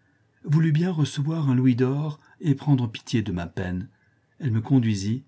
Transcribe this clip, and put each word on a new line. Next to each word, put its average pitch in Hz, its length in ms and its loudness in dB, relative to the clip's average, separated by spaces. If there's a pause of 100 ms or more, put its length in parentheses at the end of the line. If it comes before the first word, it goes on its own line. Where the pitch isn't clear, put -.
(420)
voulut 160 300 2
bien 170 180 2
recevoir 156 580 -2
un 127 60 4
louis 127 220 4
d'or 139 420 -2 (220)
et 143 160 2
prendre 120 340 2
pitié - 320 -4
de 101 100 -6
ma 87 140 -4
peine. 90 420 -8 (520)
Elle 135 100 -4
me 110 100 0
conduisit, 113 680 0